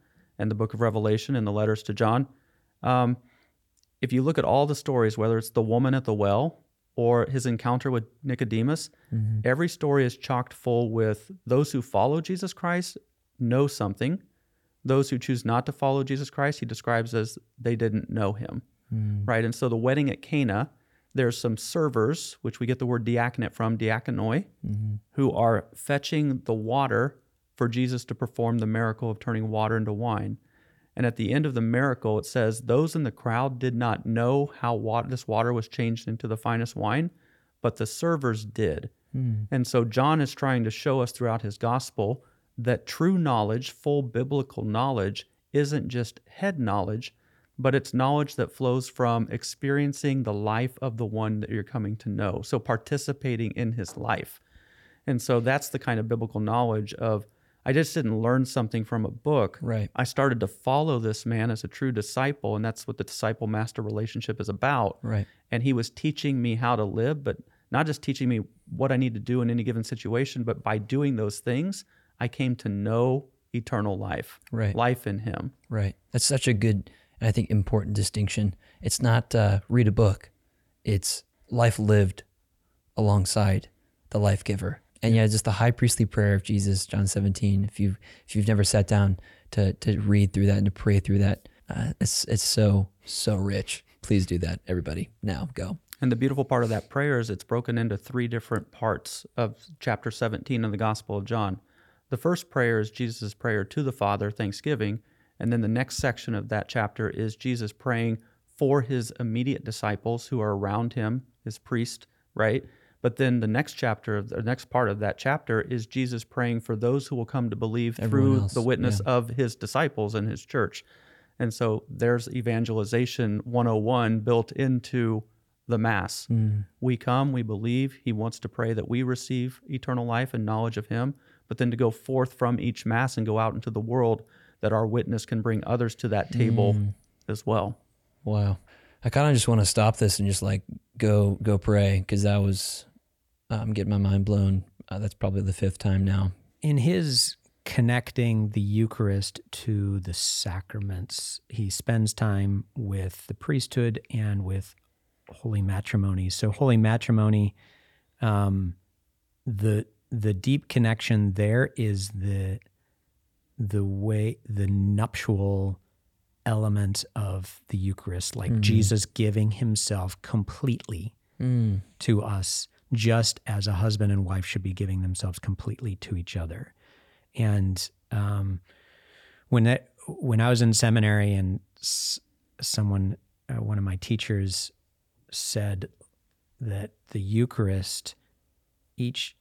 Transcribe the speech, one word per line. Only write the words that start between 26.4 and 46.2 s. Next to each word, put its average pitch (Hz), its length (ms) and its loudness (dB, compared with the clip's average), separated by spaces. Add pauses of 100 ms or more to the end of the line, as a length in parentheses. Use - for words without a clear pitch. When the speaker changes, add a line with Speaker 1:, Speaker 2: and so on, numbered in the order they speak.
Speaker 1:
the 113 80 0
water 123 640 0 (360)
for 120 140 0
Jesus 123 380 -2
to 117 80 -6
perform 117 440 -2
the 110 80 -2
miracle 110 440 -2
of 107 100 -6
turning 110 300 -2
water 110 260 0
into 107 160 -2
wine. 104 460 -4 (580)
And 123 100 0
at 117 100 -2
the 110 160 0
end 151 140 2
of 135 80 -4
the 117 80 0
miracle, 117 560 2
it - 80 -4
says, 113 360 0
"Those 131 340 2
in 156 60 0
the 123 80 -2
crowd 123 480 -2
did 127 160 0
not 117 300 0
know 123 560 2
how 120 140 0
wa-, 110 280 -2
this 127 260 -6
water 117 240 2
was 117 160 -2
changed 117 400 -2
into 113 200 -6
the 110 80 -2
finest 117 400 -2
wine, 123 340 0 (520)
but 117 140 0
the 107 100 -2
servers 135 580 0
did." 104 460 -2 (260)
Speaker 2:
Mm. 110 340 -2
Speaker 1:
And 127 160 0
so 120 180 2
John 131 360 2
is 131 140 -2
trying 127 300 0
to 110 60 -2
show 131 300 -2
us 120 120 -2
throughout 113 300 -2
his 101 140 -8
gospel 117 680 -2 (340)
that 123 280 -2
true 185 300 2
knowledge, 120 540 0
full 147 320 -2
biblical 127 600 -4
knowledge, 107 640 -2 (280)
isn't 147 340 0
just 120 400 -6